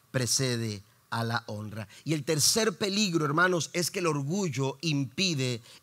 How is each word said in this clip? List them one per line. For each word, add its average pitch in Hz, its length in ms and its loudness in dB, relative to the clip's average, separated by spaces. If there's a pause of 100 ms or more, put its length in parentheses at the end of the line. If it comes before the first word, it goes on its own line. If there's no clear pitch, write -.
(120)
precede 117 720 0 (280)
a 117 120 -2
la 117 240 -2
honra". 107 400 -10 (160)
Y 143 100 -2
el 151 120 -2
tercer 175 520 2
peligro, 196 460 0
hermanos, 165 480 2
es 170 180 0
que 196 100 -6
el 175 80 0
orgullo 143 760 0
impide 139 800 0 (220)